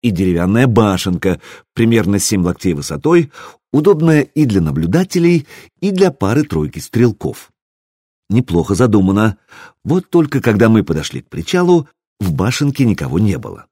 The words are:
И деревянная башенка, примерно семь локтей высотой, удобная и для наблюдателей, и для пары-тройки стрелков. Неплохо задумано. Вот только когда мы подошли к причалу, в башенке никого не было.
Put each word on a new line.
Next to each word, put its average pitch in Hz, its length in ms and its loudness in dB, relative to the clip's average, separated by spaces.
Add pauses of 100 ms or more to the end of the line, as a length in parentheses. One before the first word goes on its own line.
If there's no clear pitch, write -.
И 120 80 0
деревянная 92 560 0
башенка, 98 720 -2 (320)
примерно 110 480 0
семь 98 240 -2
локтей 87 300 -2
высотой, 131 580 -2 (400)
удобная 156 500 4
и - 220 -2
для 104 160 2
наблюдателей, 139 880 0 (320)
и 202 120 -2
для 185 200 2
пары-тройки 98 680 -4
стрелков. - 760 -4 (760)
Неплохо 85 460 0
задумано. 104 600 2 (480)
Вот 175 240 -2
только 147 320 0
когда 113 260 2
мы 110 160 4
подошли 76 380 -6
к - 80 -20
причалу, 175 580 0 (320)
в 92 140 -2
башенке 135 500 -2
никого 78 340 -2
не 98 200 0
было. 53 340 -16